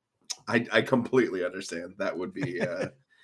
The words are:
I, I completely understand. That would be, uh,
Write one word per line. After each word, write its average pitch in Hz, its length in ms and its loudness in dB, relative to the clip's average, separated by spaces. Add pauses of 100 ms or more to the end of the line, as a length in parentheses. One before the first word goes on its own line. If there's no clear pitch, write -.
(480)
I, 120 240 2
I 113 100 6
completely 107 640 2
understand. 90 520 -6
That 90 200 -2
would 90 160 -6
be, 90 280 -4
uh, 90 260 -4 (360)